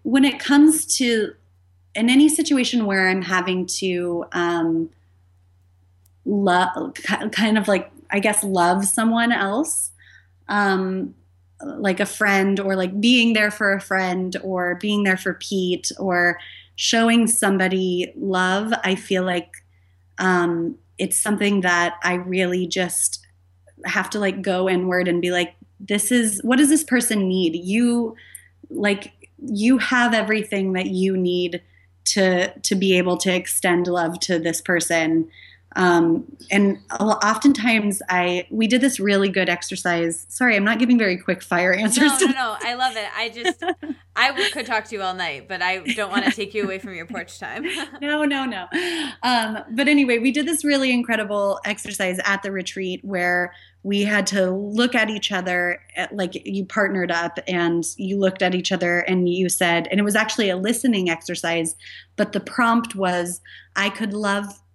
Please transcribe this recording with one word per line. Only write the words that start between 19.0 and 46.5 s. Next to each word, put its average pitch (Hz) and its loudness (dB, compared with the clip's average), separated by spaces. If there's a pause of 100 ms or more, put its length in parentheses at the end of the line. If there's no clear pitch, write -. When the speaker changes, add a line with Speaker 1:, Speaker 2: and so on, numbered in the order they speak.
Speaker 1:
like, 180 -4 (540)
um, 175 0 (220)
it's 185 -2
something 202 0
that 175 2
I 180 0
really 180 0
just - -4 (600)
have 185 -2
to, 214 -4
like, 190 -2
go 190 0
inward 180 0
and 170 0
be 175 0
like, 175 -2 (240)
"This 202 -2
is, 220 2
what 247 4
does 285 6
this 311 4
person 220 0
need?" 180 2
You, 226 0 (540)
like, 202 -4 (340)
you 226 2
have 240 2
everything 208 0
that 185 -2
you 190 0
need 180 0 (440)
to, 185 2
to - 0
be 190 4
able 180 2
to 185 0
extend 180 0
love 175 -2
to 180 0
this 165 -2
person. 165 0 (500)
Um, 170 4 (260)
and 196 2 (120)
a - -2
lo-, 214 4 (100)
oftentimes 220 2
I, 180 0
we 220 0
did 240 4
this 277 0
really 196 2
good 185 0
exercise. 175 -2
Sorry, 240 2
I'm 202 2
not 220 0
giving 240 4
very 196 2
quick 180 -4
fire 180 0
answers 233 2
Speaker 2:
No, 277 0
Speaker 1:
to 381 2
Speaker 2:
no, 262 2
no. 240 -4
I 240 -6
love 254 -2
it. 208 -6
I 226 -4
just, 240 -4 (260)
Speaker 1:
<laughs> - -14
Speaker 2:
I 247 4
w-, 392 -2
could 262 -8
talk 226 -2
to 226 -12
you 196 -6
all 185 -2
night, 160 -6
but 185 -6
I 185 0
don't 202 -6
wanna 196 0
take 202 -6